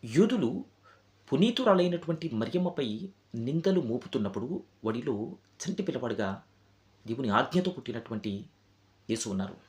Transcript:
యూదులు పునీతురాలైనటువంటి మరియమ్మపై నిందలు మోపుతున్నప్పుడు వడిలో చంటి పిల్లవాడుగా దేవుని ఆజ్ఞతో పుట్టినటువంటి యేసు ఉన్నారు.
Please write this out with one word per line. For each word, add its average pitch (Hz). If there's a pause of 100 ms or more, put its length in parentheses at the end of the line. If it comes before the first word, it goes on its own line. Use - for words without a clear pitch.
యూదులు 175 (680)
పునీతురాలైనటువంటి 175
మరియమ్మపై 120 (260)
నిందలు 160
మోపుతున్నప్పుడు 117 (220)
వడిలో 113 (220)
చంటి 185
పిల్లవాడుగా 113 (640)
దేవుని 117
ఆజ్ఞతో 151
పుట్టినటువంటి 110 (640)
యేసు 110
ఉన్నారు. 95 (120)